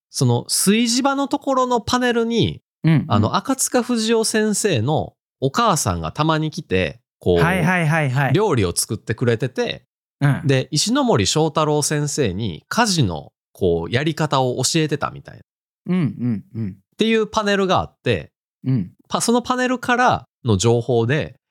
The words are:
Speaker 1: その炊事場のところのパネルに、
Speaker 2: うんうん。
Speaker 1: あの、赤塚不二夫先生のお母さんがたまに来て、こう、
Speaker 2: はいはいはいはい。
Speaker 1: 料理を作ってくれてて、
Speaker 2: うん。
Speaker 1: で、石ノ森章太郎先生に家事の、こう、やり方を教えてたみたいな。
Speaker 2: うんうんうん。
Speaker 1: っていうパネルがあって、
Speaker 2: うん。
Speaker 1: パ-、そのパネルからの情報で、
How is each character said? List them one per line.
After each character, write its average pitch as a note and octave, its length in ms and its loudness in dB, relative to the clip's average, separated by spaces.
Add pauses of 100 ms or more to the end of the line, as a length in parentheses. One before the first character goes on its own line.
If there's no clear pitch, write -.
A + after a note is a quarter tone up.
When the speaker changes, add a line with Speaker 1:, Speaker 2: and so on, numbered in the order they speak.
Speaker 1:
そ - 160 0
の A#2+ 180 2
炊 A3+ 460 2
事 A#3+ 140 0
場 C#4 120 2
の C#4 140 -2
と C#4+ 100 -2
こ C4+ 140 -2
ろ B3+ 140 2
の B3 120 0
パ - 180 -2
ネ B3 140 2
ル A#3 140 0
に、 G3+ 360 0 (220)
Speaker 2:
う D#3+ 60 2
ん D#3+ 40 4
う - 40 4
ん。 G#2 100 0
Speaker 1:
あ - 120 2
の、 A2+ 180 0
赤 C4 180 -2
塚 - 260 0
不 A#3+ 140 -2
二 A3 180 0
夫 A3+ 120 2
先 G#3+ 300 0
生 F3 260 0
の B2 320 -2 (260)
お C#3 120 0
母 A3 260 2
さ F#2 180 0
ん E2 60 -6
が D#2+ 100 -6
た D3+ 140 -2
ま D#3+ 120 2
に D#3 140 -2
来 E3 120 -12
て、 F2+ 360 -2 (200)
こ F2 160 2
う、 - 20 4
Speaker 2:
は E2+ 160 2
い F#3 100 0
は F3+ 180 2
い D#3+ 60 2
は D#3 160 2
い C3+ 60 0
は C3 220 0
い。 - 20 2
Speaker 1:
料 F#3+ 220 2
理 G#2 100 2
を E2+ 100 -2
作 - 200 -4
っ - 20 -10
て - 160 -8
く B2 120 -2
れ A#2 120 2
て C3+ 100 -4
て、 - 380 -6 (340)
Speaker 2:
う C#3 80 2
ん。 B2+ 180 2
Speaker 1:
で、 C3 260 2
石 D#3+ 200 -2
ノ C#4 120 2
森 G3+ 240 2
章 D#3+ 220 2
太 D#3 160 0
郎 D3+ 180 2
先 D3 240 -2
生 C3 260 -2
に F#2+ 340 -6
家 A#3 200 0
事 E3+ 160 2
の、 D#2+ 280 -4 (220)
こ E2+ 340 0
う、 F#2 40 -8
や B2 120 -2
り D#3 120 -2
方 D3 260 0
を B2+ 220 -2
教 D#3+ 180 0
え D#3 60 0
て D3 100 -2
た - 140 -4
み C#3 100 -16
た - 120 -20
い - 40 -20
な。 - 580 -10
Speaker 2:
う - 0 -
ん F#3 40 0
う E3+ 40 0 (240)
ん A2 160 -4 (120)
う A2+ 60 -6
ん。 G#2 100 -4
Speaker 1:
っ - 20 -14 (240)
て G#3+ 80 2
い A3+ 100 2
う A3 120 0
パ G#3+ 160 -2
ネ G3+ 120 2
ル G3 120 0
が F3 120 2
あ E2 60 -2
っ - 160 -20
て、 F#2 300 -2 (340)
Speaker 2:
う C3 60 0
ん。 G#2+ 200 -2 (160)
Speaker 1:
パ-、 F3+ 140 -2
そ A#3 100 0
の A#3+ 120 2
パ B3+ 120 -4
ネ B3+ 120 0
ル B3+ 100 0
か B3 180 -2
ら A#3 300 2 (180)
の G#2 140 2
情 A#2 240 2
報 A#2 240 0
で、 B2 300 -2 (160)